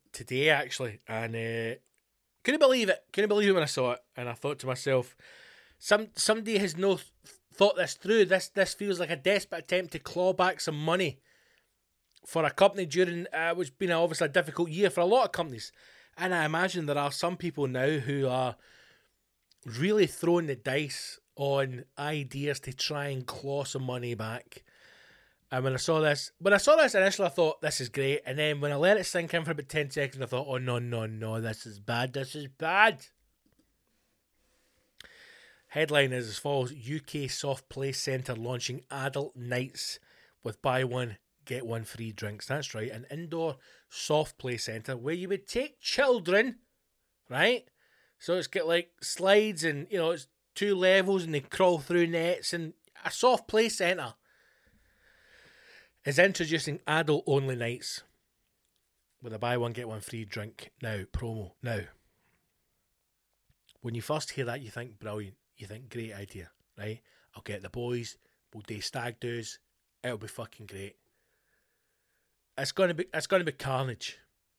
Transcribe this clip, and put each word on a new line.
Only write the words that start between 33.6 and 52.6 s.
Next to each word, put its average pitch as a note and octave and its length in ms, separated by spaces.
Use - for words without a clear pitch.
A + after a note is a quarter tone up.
Headline D3 460
is B2 160
as G#2 80
follows: C3+ 340
"U D3 300
K C#3+ 260
soft C3+ 400
play C#3 240
centre C3 440
launching B2 540
adult C#3 460
nights B2 640
with - 200
buy C3 240
one, B2 320
get B2 220
one A2+ 180
free A2 300
drinks." G#2 340
That's - 260
right, A2+ 160
an A2 220
indoor D#3+ 460
soft - 480
play B2 180
centre A2+ 400
where B2+ 200
you F3+ 120
would F#3+ 200
take C4+ 340
children, A3+ 800
right? F#3 360
So E3+ 160
it's F3 120
got, E3+ 200
like, F3 240
slides G3 640
and, D3 240
you G3+ 80
know, E3 140
it's D#3+ 160
two G3+ 220
levels F#3 480
and D#3+ 100
they D3 60
crawl F3 400
through E3+ 280
nets, E3+ 460
and E3 200